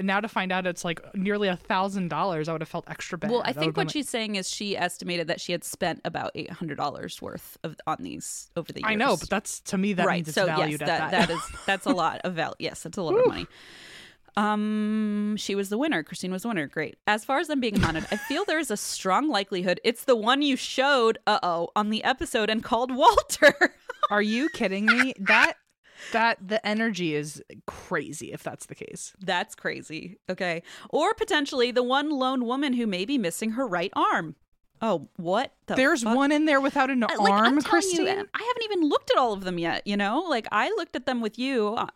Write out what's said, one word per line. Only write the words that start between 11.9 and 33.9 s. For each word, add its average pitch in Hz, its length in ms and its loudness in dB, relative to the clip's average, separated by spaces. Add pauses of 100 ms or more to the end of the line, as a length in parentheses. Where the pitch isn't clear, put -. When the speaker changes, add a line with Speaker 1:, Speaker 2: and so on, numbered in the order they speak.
Speaker 2:
lot 165 340 0
of 180 100 -4
val-, 151 240 -4
yes, - 240 -8
that's 170 160 -10
a 196 40 -4
lot 240 120 0
of 453 60 4
Speaker 1:
Whew. 508 80 6
Speaker 2:
money. 87 180 -2 (920)
Um, 214 1000 0
she 196 160 -4
was 196 160 -2
the 214 80 -2
winner. 254 240 0
Christine 180 280 -8
was 185 120 -4
the 233 60 -6
winner. 180 180 -2
Great. - 300 -6 (100)
As 214 180 0
far 269 140 0
as 330 100 -2
them 294 120 0
being 226 200 0
haunted, 165 300 0
I 208 60 0
feel 285 280 -2
there 330 140 0
is 320 120 -2
a 208 60 0
strong 202 520 0
likelihood 196 540 0
it's - 220 0
the 254 120 6
one 240 260 4
you 277 140 2
showed, 254 720 2
uh-oh, 170 480 2
on 208 160 2
the 220 140 -2
episode 247 460 0
and 220 120 0
called 247 320 0
Walter. - 800 6 (180)
<laughs> - 180 -2
Speaker 1:
Are 208 120 4
you 226 280 0
kidding 202 360 -2
me? 247 320 4
That, 226 360 4 (580)
that, 226 340 2
the 214 200 -2
energy 208 480 0
is 147 280 -6 (240)
crazy - 640 -6
if - 100 -12
that's - 240 -10
the - 80 -16
case. - 440 -14
Speaker 2:
That's 185 360 -2
crazy. 160 640 -10 (100)
Okay. 180 340 -2 (280)
Or 339 240 2
potentially 285 560 0
the 247 120 2
one 269 280 2
lone 254 340 0
woman 254 300 0
who 240 120 0
may 185 200 0
be 285 120 0
missing 220 340 -2
her 254 140 -2
right 175 300 -2